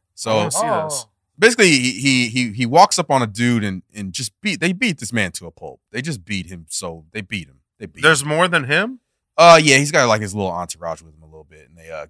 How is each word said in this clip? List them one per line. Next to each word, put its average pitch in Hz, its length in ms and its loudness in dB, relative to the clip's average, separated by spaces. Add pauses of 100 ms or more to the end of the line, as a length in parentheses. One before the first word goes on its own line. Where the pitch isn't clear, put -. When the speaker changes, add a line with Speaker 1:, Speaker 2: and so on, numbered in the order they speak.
(140)
Speaker 1:
So 113 220 -4
Speaker 2:
wanna 110 140 -2
see 175 100 -2
this. 160 460 -4
Speaker 3:
Oh. - 40 -20 (280)
Speaker 1:
basically, 214 320 4
he, 127 220 0
he, 123 360 0
he, 120 240 -4
he 120 140 -4
walks 165 320 4
up 165 120 -4
on 135 120 2
a 120 40 0
dude 113 380 0
and, 95 180 -6 (120)
and 101 180 -10
just - 300 -10
beat, 190 180 -4
they 185 120 0
beat 190 260 -2
this - 140 -10
man 98 200 -2
to - 140 -14
a 82 40 -14
pulp. 73 300 -20 (100)
They 120 120 -6
just 131 220 -8
beat 95 220 -8
him. 85 220 -16
So 82 440 -10
they 110 100 -10
beat 92 260 -8
him. - 120 -20 (180)
They 110 80 -14
beat - 160 -14
Speaker 2:
There's 151 200 2
Speaker 1:
him. 147 60 -8
Speaker 2:
more 160 180 0
than 170 180 -2
him? 196 360 -4 (380)
Speaker 1:
Uh, 165 240 10
yeah, 139 160 6
he's 143 120 0
got, 147 160 2
like, 110 140 2
his 101 140 -8
little 98 160 -2
entourage 85 500 -8
with 80 140 -20
him 78 80 -20
a 78 40 -20
little 78 220 -20
bit, 78 220 -20
and 85 80 -20
they, 82 120 -20
uh, 78 200 -12